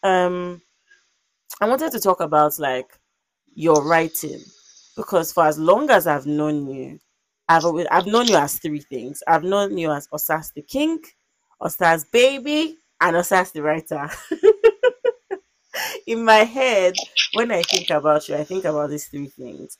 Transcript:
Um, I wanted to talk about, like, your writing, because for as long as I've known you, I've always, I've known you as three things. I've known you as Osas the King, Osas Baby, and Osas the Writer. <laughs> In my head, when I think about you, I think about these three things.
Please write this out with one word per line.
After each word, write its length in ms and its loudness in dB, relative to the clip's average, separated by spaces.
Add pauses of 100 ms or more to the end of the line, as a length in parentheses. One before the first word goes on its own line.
Um, 600 -2 (960)
I 80 0
wanted 240 -2
to 80 -8
talk 200 2
about, 380 2
like, 400 -6 (560)
your 300 2
writing, 560 -2 (560)
because 360 -2
for 140 2
as 120 2
long 320 2
as 160 4
I've 200 -2
known 440 -2
you, 300 -14 (480)
I've 180 4
always, 240 0
I've 160 2
known 220 2
you 80 4
as 220 0
three 220 -6
things. 480 -12
I've 160 2
known 340 0
you 140 -2
as 160 -6
Osas 460 -6
the 80 -16
King, 380 -4 (600)
Osas 500 0
Baby, 640 0 (240)
and 160 2
Osas 360 0
the 100 -10
Writer. 520 -4
<laughs> 1900 -2
In 180 -4
my 200 6
head, 500 2 (380)
when 200 0
I 100 0
think 280 0
about 380 2
you, 80 -6
I 80 -4
think 200 -6
about 260 -2
these 180 -10
three 200 -12
things. 520 -18